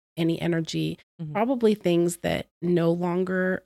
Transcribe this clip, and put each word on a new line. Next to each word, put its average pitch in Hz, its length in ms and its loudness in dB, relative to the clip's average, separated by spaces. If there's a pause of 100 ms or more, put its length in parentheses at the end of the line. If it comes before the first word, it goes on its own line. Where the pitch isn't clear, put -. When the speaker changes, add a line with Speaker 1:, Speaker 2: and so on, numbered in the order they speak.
(180)
Speaker 1:
any 165 240 0
energy, 160 560 -2 (240)
Speaker 2:
Mm-hmm. 151 120 -10
Speaker 1:
probably 233 420 2
things 175 420 2
that - 300 -4 (140)
no 170 300 2
longer 185 760 -2